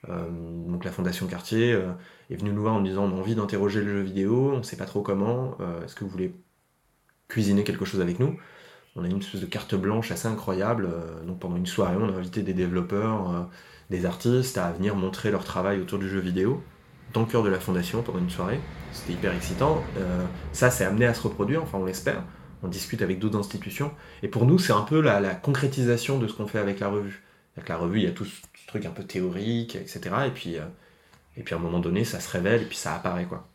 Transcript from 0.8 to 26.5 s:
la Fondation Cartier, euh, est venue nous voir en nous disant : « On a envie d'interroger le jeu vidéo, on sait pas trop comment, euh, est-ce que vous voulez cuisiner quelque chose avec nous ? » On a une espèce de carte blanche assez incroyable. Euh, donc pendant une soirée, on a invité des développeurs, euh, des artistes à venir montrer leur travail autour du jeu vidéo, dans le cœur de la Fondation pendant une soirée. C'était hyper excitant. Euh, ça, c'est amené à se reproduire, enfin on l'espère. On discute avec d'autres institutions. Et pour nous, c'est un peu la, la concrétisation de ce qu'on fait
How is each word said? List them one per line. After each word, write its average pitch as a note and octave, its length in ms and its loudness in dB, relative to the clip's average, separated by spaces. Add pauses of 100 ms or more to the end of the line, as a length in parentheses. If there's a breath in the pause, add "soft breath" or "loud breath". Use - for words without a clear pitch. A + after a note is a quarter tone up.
la F2+ 60 -4
Fondation F2+ 360 -2
Cartier, A2+ 460 2
euh, F#2 180 0 (380 loud breath)
est F2 60 -6
venue G2+ 160 -2
nous G#2 100 0
voir A2 140 4
en G#2 40 4
nous G2 80 4
disant : « F#2+ 240 0
On F#2 60 -2
a - 20 -2
envie G#2+ 160 0
d'interroger G2+ 460 2
le G2+ 100 0
jeu G2+ 100 0
vidéo, G2+ 520 2
on A#2+ 100 -2
sait - 140 -10
pas F#2+ 80 -6
trop G2+ 160 -2
comment, A2 580 0
euh, E2+ 240 -6
est-ce E2+ 120 -14
que - 80 -8
vous F#2+ 60 -6
voulez F2+ 240 -4 (920)
cuisiner G2+ 360 4
quelque F#2 220 -2
chose F#2+ 160 0
avec F2 180 0
nous ? » D3 180 2 (580 loud breath)
On F2 80 -6
a F2 40 0
une G2 120 0
espèce G2 220 -6
de F#2 40 -4
carte - 300 -4
blanche G#2 360 0
assez F2+ 160 -4
incroyable. G2+ 640 0
Euh, E2 320 -8
donc F2+ 160 -8
pendant F2+ 160 -4
une F2+ 120 0
soirée, F2+ 320 2
on G#2+ 100 2
a F#2 80 -2
invité F2+ 240 -4
des F#2+ 120 -2
développeurs, F2+ 760 0
euh, F2 120 -2 (500 loud breath)
des F2+ 140 0
artistes A#2+ 520 2
à F2+ 140 0
venir G2 240 0
montrer F#2+ 340 0
leur F#2+ 140 2
travail F#2+ 360 0
autour F#2 200 -2
du F#2+ 100 -2
jeu G2 100 0
vidéo, F#2 440 2 (500)
dans A2+ 80 4
le A2+ 60 2
cœur A2+ 160 4
de G2+ 60 4
la F#2 100 4
Fondation F2+ 420 0
pendant F2+ 180 -4
une F2 100 0
soirée. G2 300 -2 (340)
C'était - 200 -6
hyper F2+ 220 0
excitant. C3+ 480 2 (140)
Euh, F2+ 280 0 (260 loud breath)
ça, B2+ 200 6
c'est - 120 0
amené G#2 220 4
à A#2 80 6
se - 80 -4
reproduire, A#2 400 0
enfin D#3 160 -4
on F#2+ 80 0
l'espère. - 380 -2 (400 loud breath)
On F#2+ 40 -4
discute F#2 360 -4
avec F#2 160 0
d'autres G#2 180 0
institutions. G2+ 540 -4 (320 loud breath)
Et G2+ 40 -2
pour A#2 180 4
nous, D#3+ 120 10
c'est F3+ 160 6
un G#2 80 8
peu D3+ 180 4
la, A2+ 200 6
la F#2+ 160 2
concrétisation C3+ 800 2
de A2+ 100 2
ce G#2+ 60 -4
qu'on G#2 140 -4
fait A2 100 -2